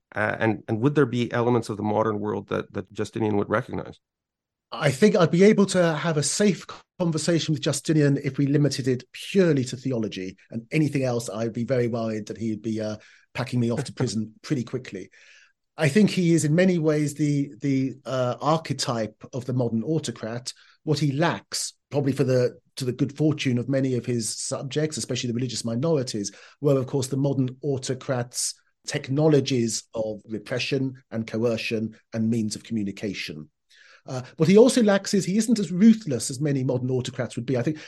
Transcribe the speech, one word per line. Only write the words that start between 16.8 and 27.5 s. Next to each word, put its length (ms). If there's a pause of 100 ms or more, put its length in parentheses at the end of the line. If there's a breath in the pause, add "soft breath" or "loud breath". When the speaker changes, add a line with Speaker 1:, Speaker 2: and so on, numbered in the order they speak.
Speaker 2:
the, 380 (100)
the, 340 (100)
uh, 360
archetype 800 (100)
of 120
the 80
modern 300
autocrat. 680 (320 soft breath)
What 160
he 140
lacks, 600 (160)
probably 220
for 140
the, 320 (180)
to 100
the 60
good 240
fortune 440
of 100
many 260
of 100
his 240
subjects, 680
especially 300
the 80
religious 280
minorities, 680 (260 loud breath)
were, 180
of 100
course, 200
the 100
modern 440